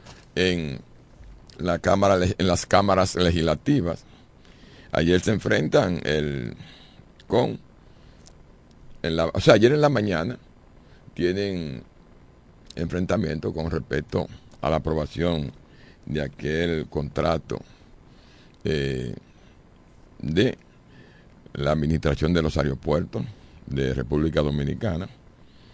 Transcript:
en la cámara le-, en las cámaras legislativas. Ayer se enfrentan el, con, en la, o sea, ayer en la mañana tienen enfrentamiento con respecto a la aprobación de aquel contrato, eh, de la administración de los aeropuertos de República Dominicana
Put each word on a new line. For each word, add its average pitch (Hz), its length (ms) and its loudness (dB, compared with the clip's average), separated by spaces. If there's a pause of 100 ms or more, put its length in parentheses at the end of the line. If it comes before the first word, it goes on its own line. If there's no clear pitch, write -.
(360)
en 85 500 -2 (720)
la 87 220 -2
cámara 98 360 4
le-, 90 220 2
en 92 80 2
las 87 200 0
cámaras 92 500 4
legislativas. 85 880 2 (880)
Ayer 85 280 4
se 110 120 0
enfrentan 107 720 2
el, 73 500 -2 (720)
con, - 320 0 (1400)
en 80 140 -2
la, 82 100 0
o - 140 -2
sea, - 140 8
ayer 113 180 6
en 151 80 2
la 147 80 6
mañana 104 500 0 (760)
tienen 90 680 -2 (960)
enfrentamiento 85 760 -2
con 80 200 -4
respecto 76 560 -4 (320)
a 73 100 0
la 78 60 2
aprobación 78 720 -2 (560)
de 73 160 -4
aquel 78 640 -4
contrato, 76 720 -2 (1040)
eh, 67 540 -4 (1040)
de 85 360 0 (1000)
la 71 180 0
administración 76 600 0
de 85 80 2
los 76 140 -2
aeropuertos 76 680 -2 (420)
de 67 280 -2
República 73 480 0
Dominicana 76 680 -4 (640)